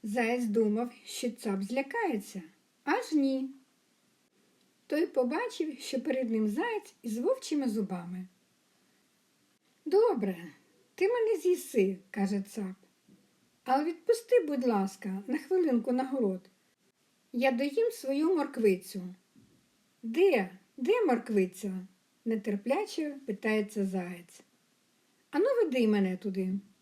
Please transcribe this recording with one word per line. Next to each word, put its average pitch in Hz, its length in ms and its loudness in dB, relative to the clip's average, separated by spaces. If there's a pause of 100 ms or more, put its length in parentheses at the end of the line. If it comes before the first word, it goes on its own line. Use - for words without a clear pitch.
Заєць 233 420 0
думав, 220 480 2 (120)
що - 260 -6
цап 196 320 -4
злякається, 262 800 -4 (420)
аж 359 280 0
ні. 269 380 2 (1400)
Той 311 200 0
побачив, 302 720 -2
що - 220 -6
перед 262 300 -2
ним 220 180 2
заєць 415 540 -4
із 220 160 -6
вовчими 294 500 0
зубами. 185 580 -6 (1600)
"Добре, 220 680 2 (420)
ти 381 140 2
мене 453 280 2
з'їси", — 233 600 0 (120)
каже 196 320 -2
цап, 190 340 -8 (880)
"але 269 200 2
відпусти, 453 640 2
будь 262 200 0
ласка, 196 600 0
на 294 120 -2
хвилинку 269 540 2
на 254 120 0
город. 233 460 -2 (840)
Я 254 200 2
доїм 285 380 0
свою 302 460 0
морквицю". 190 760 0 (880)
"Де, 240 560 2 (180)
де 403 280 2
морквиця?" 196 840 0 (380)
нетерпляче 254 1000 -2
питається 208 600 -2
заєць. 180 540 -8 (880)
"Ану, 339 160 2 (100)
веди 262 320 4
мене 196 280 2
туди". 190 380 -4 (280)